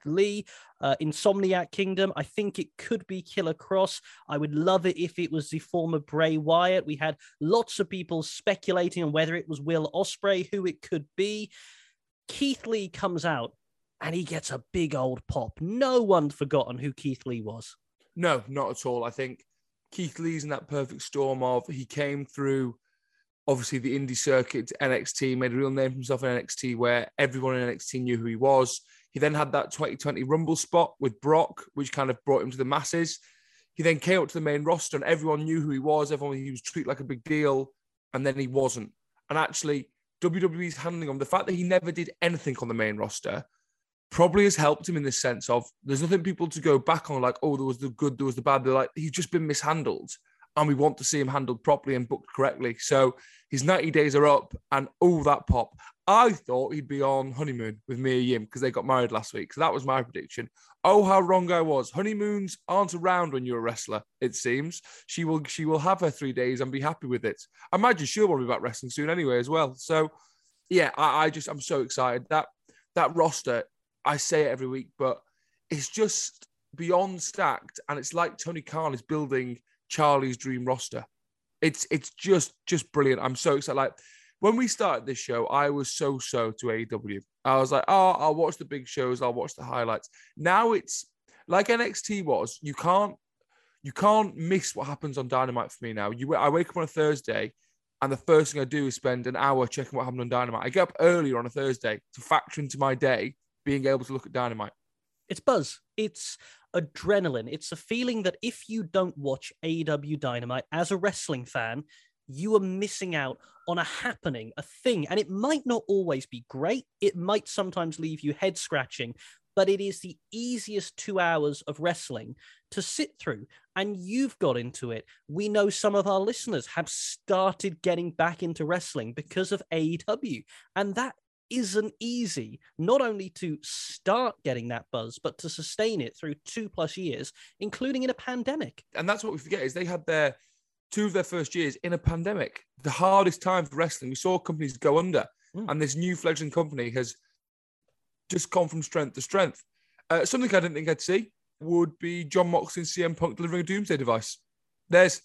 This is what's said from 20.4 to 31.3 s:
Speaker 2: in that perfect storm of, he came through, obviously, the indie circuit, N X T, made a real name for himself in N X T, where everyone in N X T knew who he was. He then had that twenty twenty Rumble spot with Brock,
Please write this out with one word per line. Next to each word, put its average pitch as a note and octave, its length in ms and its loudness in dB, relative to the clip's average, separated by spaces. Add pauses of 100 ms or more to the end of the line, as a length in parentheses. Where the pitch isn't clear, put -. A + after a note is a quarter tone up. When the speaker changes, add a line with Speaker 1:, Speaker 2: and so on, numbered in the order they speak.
Speaker 2:
in D3+ 60 -8
that C#3+ 180 -6
perfect C#3 340 -6
storm C3+ 420 -2
of, B2+ 240 0
he C3+ 180 -8
came C#3+ 400 -4
through, C3+ 520 -2 (680)
obviously, C3 340 0
the B2+ 180 -2
indie C3 200 -4
circuit, B2+ 640 0
N C3+ 140 2
X - 200 -4
T, C3 220 0
made B2+ 160 0
a A#2+ 40 -2
real C3+ 140 0
name C3+ 220 0
for B2+ 40 -8
himself C3 280 -2
in C3+ 60 2
N B2 80 0
X - 180 -6
T, B2+ 200 -4
where A#2+ 420 2
everyone C3 380 2
in B2+ 80 0
N A#2+ 60 -2
X - 180 -8
T C3 120 -6
knew B2 180 0
who A2+ 80 -4
he A2+ 120 -4
was. C3 440 4 (300)
He - 80 -6
then D3+ 160 2
had D3 160 0
that C#3 200 0
twenty - 260 -4
twenty C#3 260 -4
Rumble D#3 320 0
spot E3 440 2
with C3 200 -2
Brock, D#3 540 2